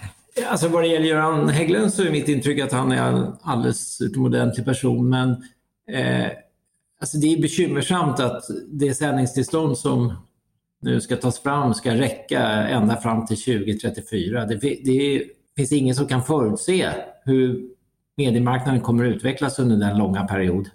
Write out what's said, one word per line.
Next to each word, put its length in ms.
Alltså, 200
vad 160
det 40
gäller 200
Göran 420
Hägglund 440
så 100
är 80
mitt 160
intryck 320
att 120
han 200
är 200
en 300
alldeles 600
utomordentlig 640
person, 440
men, 200
eh, 400
alltså, 180
det 160
är 80
bekymmersamt 800
att 240
det 260
sändningstillstånd 840
som 360
nu 200
ska 140
tas 240
fram 340
ska 220
räcka 520
ända 500
fram 280
till 120
tjugo 420
trettiofyra. 680
Det 140
fi-, 260
det 380
finns 160
ingen 240
som 120
kan 160
förutse 680
hur 440
mediemarknaden 640
kommer 240
att 100
utvecklas 440
under 180
den 200
långa 260
period. 520